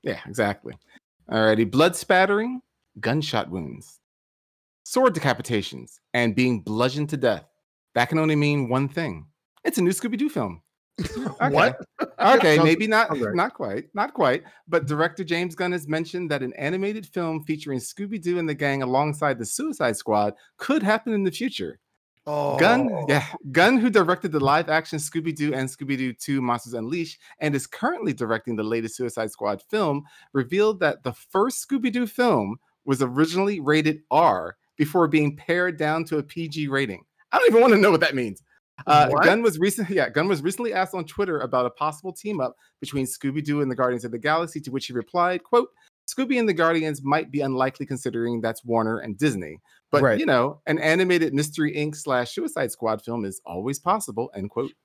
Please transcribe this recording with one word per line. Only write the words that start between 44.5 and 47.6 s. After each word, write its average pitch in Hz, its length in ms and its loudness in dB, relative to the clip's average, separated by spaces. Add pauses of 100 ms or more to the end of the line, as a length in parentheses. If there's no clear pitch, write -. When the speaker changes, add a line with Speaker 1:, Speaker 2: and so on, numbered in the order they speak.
Speaker 1:
to 147 100 -12
which 131 160 -6
he 127 60 -12
replied, 175 500 -2
quote, - 280 2 (360)
"Scooby 262 320 -2
and 226 100 2
the 190 60 2
Guardians 160 480 0
might 143 300 0
be 147 80 -2
unlikely 131 440 -2